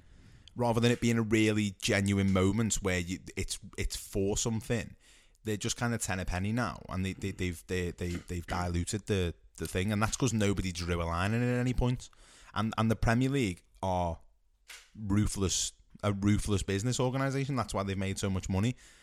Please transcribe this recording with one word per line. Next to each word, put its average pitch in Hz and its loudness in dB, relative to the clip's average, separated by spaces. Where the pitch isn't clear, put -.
Rather 117 2
than 120 6
it 117 0
being 117 4
a 117 2
really 107 4
genuine 98 4
moment 98 2
where 92 0
you, 87 -4
it's, - -6
it's - -4
for 101 -2
something. 110 -2
They're 107 -2
just 110 -4
kind 120 -2
of 107 -4
ten 95 -2
a 92 -4
penny 95 -2
now, 113 -2
and 92 -2
they, 95 -2
they, 98 -4
they've, 90 -4
they, 90 -2
they, 87 -6
they've 87 -6
diluted 90 -2
the, 90 0
the 82 -6
thing, 95 0
and 104 2
that's - 0
'cause 120 0
nobody 101 2
drew 85 -2
a - -2
line 87 0
in 120 0
at 123 0
any 123 0
point. 123 0
And, 110 0
and 113 4
the 107 2
Premier 123 4
League 117 0
are 90 -2
ruthless, 101 0
a 104 2
ruthless 101 2
business 101 -2
organisation. 135 -2
That's 110 -2
why 98 0
they've 98 -2
made 95 -2
so 98 -2
much 92 -2
money, 101 0